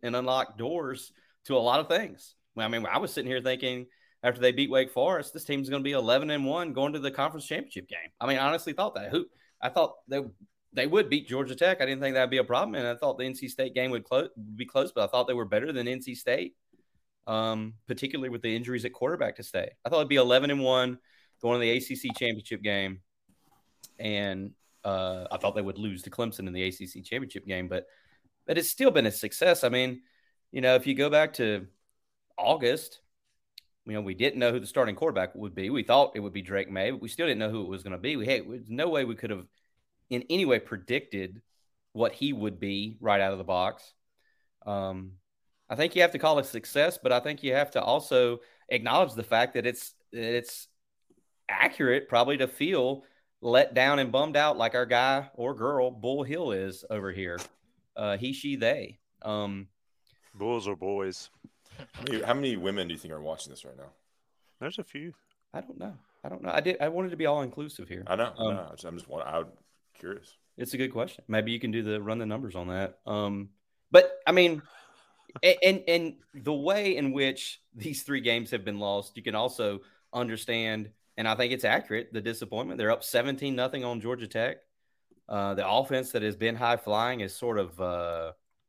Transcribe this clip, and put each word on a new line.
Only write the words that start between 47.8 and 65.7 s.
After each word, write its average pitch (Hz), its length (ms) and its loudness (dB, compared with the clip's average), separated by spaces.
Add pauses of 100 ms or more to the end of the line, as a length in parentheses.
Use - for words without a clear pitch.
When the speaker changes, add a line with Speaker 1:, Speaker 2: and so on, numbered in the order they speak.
Speaker 1:
also 123 560 4 (300)
acknowledge 123 460 2
the 113 100 -4
fact 117 300 4
that 120 120 0
it's, - 280 -4 (180)
that 117 240 -2
it's - 320 -6 (800)
accurate 123 600 4
probably 127 280 4
to 131 100 2
feel 135 580 0 (380)
let 120 320 6
down 139 240 6
and 131 120 0
bummed 143 260 2
out 147 200 4
like 113 180 0
our 123 120 0
guy 135 480 4
or 123 200 -4
girl, 127 360 0
Bull 127 320 -4
Hill, 143 300 -4
is 95 360 -6
over 98 240 -6
here. 90 260 -6 (580)
Uh, 104 200 -2
he, 127 160 -4
she, 139 240 -6
they. 113 420 0 (240)
Um, 101 460 -4 (640)
Speaker 2:
Bulls 107 320 -2
are 101 80 -2
boys. 95 560 -4 (640)
Speaker 3:
How - 120 -16
many, 117 180 -2
how 120 120 0
many 135 220 -2
women 95 320 -2
do 85 60 -6
you 78 40 -8
think 80 140 -14
are 76 80 -10
watching 78 300 -8
this 65 140 -20
right 65 120 -20
now? 69 140 -20 (680)
Speaker 2:
There's 156 180 -8
a 208 60 -12
few. 156 280 -14 (400)
Speaker 1:
I - 80 -10
don't - 180 -16